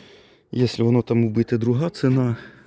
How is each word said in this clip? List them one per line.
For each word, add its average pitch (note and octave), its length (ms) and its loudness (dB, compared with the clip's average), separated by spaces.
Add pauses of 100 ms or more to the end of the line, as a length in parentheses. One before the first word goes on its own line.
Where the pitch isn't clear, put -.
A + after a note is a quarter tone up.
(520)
Якщо A#2 340 0
воно A#2+ 160 4
там A#2 260 0
вбите, A2+ 300 -2
друга A#2+ 320 0
ціна. C3 480 0 (300)